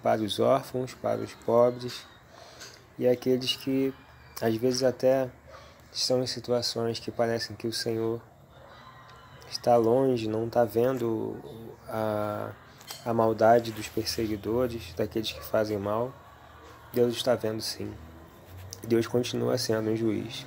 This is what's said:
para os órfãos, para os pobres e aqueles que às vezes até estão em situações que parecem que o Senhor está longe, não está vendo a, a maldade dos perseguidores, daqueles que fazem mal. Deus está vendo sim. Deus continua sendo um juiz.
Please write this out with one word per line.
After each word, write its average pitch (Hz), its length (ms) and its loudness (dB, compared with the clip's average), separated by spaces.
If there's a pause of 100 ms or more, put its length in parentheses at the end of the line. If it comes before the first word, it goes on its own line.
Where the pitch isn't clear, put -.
para 113 200 2
os 101 180 -4
órfãos, 127 540 0
para 113 260 -2
os 110 140 -10
pobres 123 720 2 (920)
e 127 80 2
aqueles 127 500 2
que 135 360 0 (480)
às 113 160 2
vezes 123 260 2
até 131 460 2 (680)
estão - 260 0
em 131 60 -2
situações 117 720 -2
que - 140 -8
parecem 117 420 -2
que 117 140 -6
o 113 40 -4
Senhor 113 480 -2 (1300)
está - 280 2
longe, 120 500 4
não 110 200 -2
está 120 180 2
vendo 113 720 0 (520)
a, 107 600 -2 (560)
a 120 80 0
maldade 113 560 6
dos 107 180 -10
perseguidores, 113 1040 -4
daqueles 113 360 -4
que - 140 -14
fazem 107 340 0
mal. 107 340 -2 (800)
Deus 120 220 4
está 117 220 2
vendo 110 260 -4
sim. 104 300 -8 (880)
Deus 113 240 2
continua 123 500 0
sendo 110 340 0
um 113 60 0
juiz. 110 500 -4